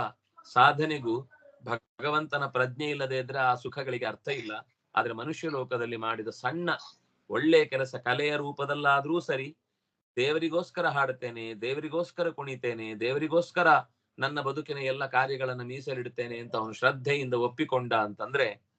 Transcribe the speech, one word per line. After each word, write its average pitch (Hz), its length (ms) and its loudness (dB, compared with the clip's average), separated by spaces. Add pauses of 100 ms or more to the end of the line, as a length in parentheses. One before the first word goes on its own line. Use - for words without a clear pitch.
(540)
ಸಾಧನೆಗೂ 143 680 4 (440)
ಭಗವಂತನ 143 800 -2
ಪ್ರಜ್ಞೆ 127 440 0
ಇಲ್ಲದೆ 135 280 -2
ಇದ್ರೆ 131 220 -4
ಆ 127 160 4
ಸುಖಗಳಿಗೆ 123 500 -4
ಅರ್ಥ 107 220 -6
ಇಲ್ಲ. 117 400 -6 (280)
ಆದ್ರೆ 117 180 2
ಮನುಷ್ಯ 151 360 -4
ಲೋಕದಲ್ಲಿ 123 480 -2
ಮಾಡಿದ 110 300 -2
ಸಣ್ಣ 151 420 -4 (600)
ಒಳ್ಳೆ 151 360 6
ಕೆಲಸ, 131 300 -2
ಕಲೆಯ 135 400 0
ರೂಪದಲ್ಲಾದ್ರೂ 143 840 0
ಸರಿ, 143 380 -4 (600)
ದೇವರಿಗೋಸ್ಕರ 160 680 0
ಹಾಡುತ್ತೇನೆ, 123 680 -2
ದೇವರಿಗೋಸ್ಕರ 151 760 -4
ಕುಣಿತೇನೆ, 123 680 -6
ದೇವರಿಗೋಸ್ಕರ 151 720 2 (520)
ನನ್ನ 143 220 -2
ಬದುಕಿನ 147 360 -4
ಎಲ್ಲ 135 280 -2
ಕಾರ್ಯಗಳನ್ನ 131 560 0
ಮೀಸಲಿಡುತ್ತೇನೆ 123 760 -6
ಅಂತ 117 180 -8
ಅವನು 110 180 -2
ಶ್ರದ್ಧೆಯಿಂದ 131 600 0
ಒಪ್ಪಿಕೊಂಡ 123 600 0
ಅಂತಂದ್ರೆ 110 680 0 (180)